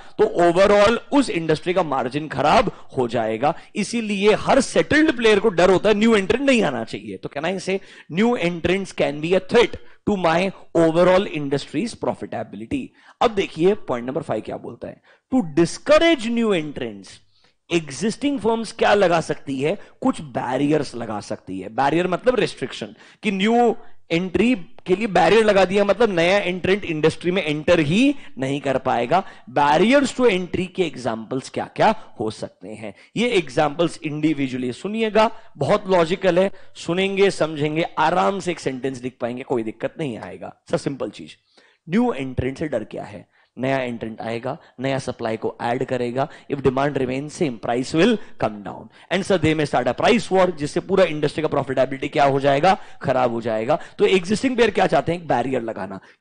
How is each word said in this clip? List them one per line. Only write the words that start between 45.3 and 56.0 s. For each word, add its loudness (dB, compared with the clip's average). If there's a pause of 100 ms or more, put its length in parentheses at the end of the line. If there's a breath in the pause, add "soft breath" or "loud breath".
को -6
ऐड -2
करेगा, -4 (240 loud breath)
if -6
demand 0
remains -4
same, -4
price -2
will 4 (280 loud breath)
come -2
down -14 (260 loud breath)
and -2
sir 2
they 4
may 0
start 2
a 0
price 2
war, 4
जिससे -4
पूरा 2
इंडस्ट्री -2
का 0
प्रॉफिटेबिलिटी 0
क्या 2
हो 4
जाएगा, 4 (280 loud breath)
खराब 2
हो -4
जाएगा। 0 (180 loud breath)
तो 4
existing 2
प्लेयर 4
क्या 2
चाहते 2
हैं? -2
एक -16
barrier 0
लगाना -8 (220 soft breath)